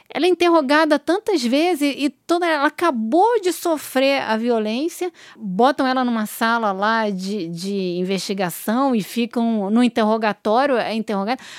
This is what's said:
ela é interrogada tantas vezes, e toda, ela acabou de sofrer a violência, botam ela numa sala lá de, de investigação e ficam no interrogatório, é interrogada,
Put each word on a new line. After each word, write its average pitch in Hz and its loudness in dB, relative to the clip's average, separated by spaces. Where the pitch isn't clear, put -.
ela 277 -2
é 359 4
interrogada 320 4
tantas 349 0
vezes, 285 2
e 277 -2
toda, 349 -2
ela 302 2
acabou 330 2
de 359 0
sofrer 277 0
a 220 0
violência, 240 -2
botam 226 0
ela 262 0
numa 226 -2
sala 226 0
lá 214 0
de, 190 -6
de 180 -4
investigação 196 -2
e 202 0
ficam 233 -2
no 226 4
interrogatório, 226 0
é 202 -2
interrogada, 214 -4